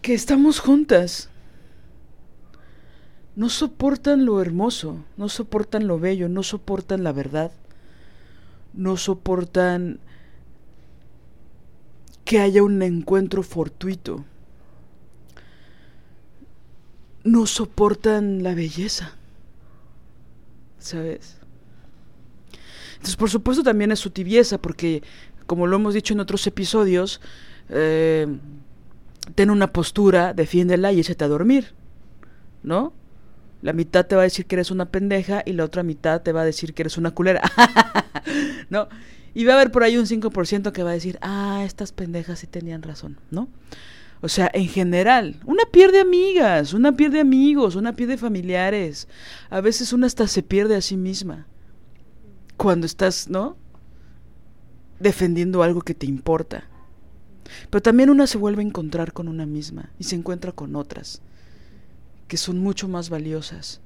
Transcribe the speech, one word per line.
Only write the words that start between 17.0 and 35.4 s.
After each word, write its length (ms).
No 240
soportan 960
la 100
belleza, 600
¿sabes? 600
Entonces, 220
por 140
supuesto, 340
también 300
es 60
su 100
tibieza, 480
porque, 440
como 160
lo 120
hemos 180
dicho 180
en 60
otros 260
episodios, 760
eh, 580
ten 160
una 240
postura, 640
defiéndela 560
y 80
échate 260
a 20
dormir, 460
¿no? 320
La 100
mitad 320
te 100
va 60
a 40
decir 200
que 100
eres 140
una 220
pendeja 540